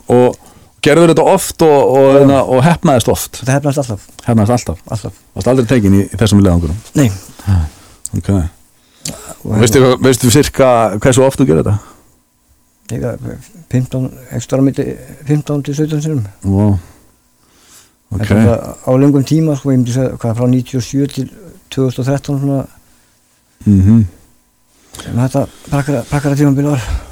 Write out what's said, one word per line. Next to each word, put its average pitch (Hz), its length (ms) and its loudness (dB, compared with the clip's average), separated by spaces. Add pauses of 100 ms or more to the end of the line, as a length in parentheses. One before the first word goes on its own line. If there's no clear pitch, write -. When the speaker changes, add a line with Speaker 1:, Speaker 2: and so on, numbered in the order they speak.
Speaker 1:
og 123 320 2 (460)
gerður 165 320 4
þetta 156 120 2
oft 175 380 0
og, 151 80 6
og, 135 320 4
Speaker 2:
Já. 135 140 6
Speaker 1:
hérna, 139 240 4
og 127 200 2
heppnaðist 151 480 2
oft? - 300 -8
Speaker 2:
Þetta 131 160 -2
heppnaðist 143 260 -2
alltaf. 117 220 -10 (140)
Speaker 1:
Heppnaðist 113 360 2
alltaf? - 300 -6
Speaker 2:
Alltaf. - 340 -12 (120)
Speaker 1:
Varst 101 200 -2
aldrei 127 220 2
tekinn 98 240 2
í, 98 80 0
í 92 160 -10
þessum 101 240 4
leiðangrum? 85 320 0 (140)
Speaker 2:
Nei. 139 180 0 (400)
Speaker 1:
Ha, 95 80 2 (560)
ok. 98 180 -4 (1080)
Speaker 2:
Og 104 180 -2
Speaker 1:
Veistu 123 220 4
Speaker 2:
hérna 127 160 4
Speaker 1:
hvað, 127 80 -2
veistu 127 280 2
sirka 135 360 2 (320)
hversu 131 240 2
oft - 160 0
þú 135 80 2
gerir 151 160 0
þetta? 104 120 0 (1120)
Speaker 2:
Ég 123 120 -8
veit, 120 440 -10 (200)
fimmtán, 131 380 -4 (340)
ekstra 131 220 -4
á 135 60 2
milli, 135 180 -2 (400)
fimmtán 147 420 -4
til 143 80 -8
sautján 151 300 -4
sinnum. 156 160 -4 (260)
Speaker 1:
Vá. 98 220 2 (1400)
Ok. 98 80 -6
Speaker 2:
Þetta 101 160 0
er 110 100 4
bara - 320 -2
á - 160 -4
löngum 139 320 2
tíma, 156 320 0
sko, 135 160 -4
ég 127 60 2
myndi 120 160 -2
segja, 131 160 -2 (100)
hvað, 113 160 -4
frá 123 140 -2
níutíu 127 260 -2
og 113 80 -4
sjö 139 240 -4
til 135 160 -10 (480)
tvö 131 140 -2
þúsund 127 160 -6
og 123 80 -4
þrettán, 139 320 -4
svona. 139 160 -2 (1000)
Speaker 1:
Mhm. 104 420 4 (880)
Speaker 2:
En - 240 -10
þetta 131 240 -2 (220)
prakkara-, 139 420 -4
prakkara 143 320 -4
tímabil 143 320 0
var. 135 160 -4 (260)